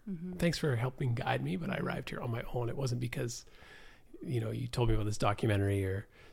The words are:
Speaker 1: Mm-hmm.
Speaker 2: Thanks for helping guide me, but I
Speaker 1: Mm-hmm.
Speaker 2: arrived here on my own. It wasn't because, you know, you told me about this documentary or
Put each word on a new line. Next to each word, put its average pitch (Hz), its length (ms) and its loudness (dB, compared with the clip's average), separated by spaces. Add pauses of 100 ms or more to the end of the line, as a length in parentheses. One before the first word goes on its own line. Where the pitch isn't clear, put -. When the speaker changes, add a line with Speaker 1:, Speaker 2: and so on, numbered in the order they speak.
Speaker 1:
Mm-hmm. 180 240 -6
Speaker 2:
Thanks 175 260 2
for 139 160 2
helping 123 400 0
guide 123 280 0
me, 160 120 0
but 165 160 -4
I 139 60 0
Speaker 1:
Mm-hmm. 139 100 0
Speaker 2:
arrived - 240 -4
here - 100 -6
on - 100 -4
my 120 120 -2 (100)
own. 120 160 0
It - 80 -4
wasn't 123 240 0
because, 123 440 -4 (760)
you 131 200 -2
know, 110 100 -2
you 117 160 -4
told 120 220 4
me 110 60 8
about 107 100 2
this 104 120 0
documentary 101 680 4
or 95 200 -2 (260)